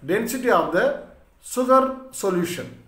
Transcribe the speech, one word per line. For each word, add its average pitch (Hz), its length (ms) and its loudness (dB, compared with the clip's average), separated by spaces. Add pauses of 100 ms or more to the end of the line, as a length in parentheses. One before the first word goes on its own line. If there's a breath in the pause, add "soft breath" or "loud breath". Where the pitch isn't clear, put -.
density 233 440 -2
of 160 240 2
the 247 300 0 (380)
sugar 262 560 2 (140)
solution. - 760 -4